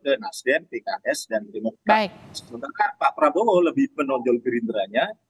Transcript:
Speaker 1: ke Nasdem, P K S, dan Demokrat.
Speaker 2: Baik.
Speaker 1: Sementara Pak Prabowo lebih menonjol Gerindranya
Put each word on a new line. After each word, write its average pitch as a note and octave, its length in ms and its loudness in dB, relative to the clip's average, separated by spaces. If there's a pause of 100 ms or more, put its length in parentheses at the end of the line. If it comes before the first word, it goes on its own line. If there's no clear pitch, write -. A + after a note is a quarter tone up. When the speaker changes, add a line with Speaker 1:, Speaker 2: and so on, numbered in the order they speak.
Speaker 1:
ke C#3 160 2
Nasdem, C3+ 480 -4
P A#2 160 -10
K G2 80 -6 (160)
S, - 240 -4
dan G#2+ 160 -4
Demokrat. G#2+ 400 -8
Speaker 2:
Baik. G#3+ 240 2 (240)
Speaker 1:
Sementara - 640 -6
Pak - 160 0
Prabowo F3+ 480 4
lebih C#3 320 0
menonjol B2 480 0
Gerindranya A2+ 720 -2 (140)